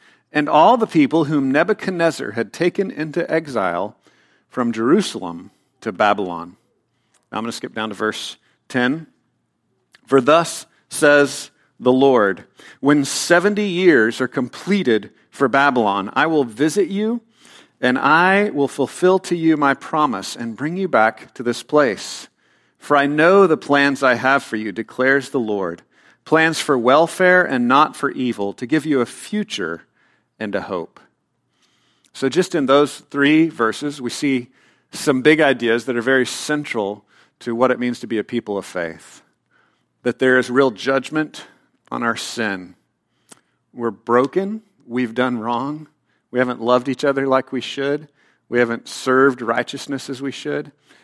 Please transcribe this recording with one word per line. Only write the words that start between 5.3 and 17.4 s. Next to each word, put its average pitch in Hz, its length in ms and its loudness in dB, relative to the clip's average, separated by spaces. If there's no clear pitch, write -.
to 107 120 -8
Babylon." 90 640 -2
Now 107 80 -8
I'm 110 60 -6
gonna 117 80 -6
skip - 240 -14
down 110 140 -6
to 101 40 -10
verse 107 440 -6
ten. 135 380 -2
"For 135 160 4
thus 160 460 2
says 143 640 2
the 123 140 2
Lord, 123 520 2
when 143 240 4
seventy 196 640 0
years 160 520 4
are 127 60 0
completed 123 840 -2
for - 160 0
Babylon, 113 680 2
I 147 120 2
will 156 160 2
visit 147 460 -2
you, 214 320 -2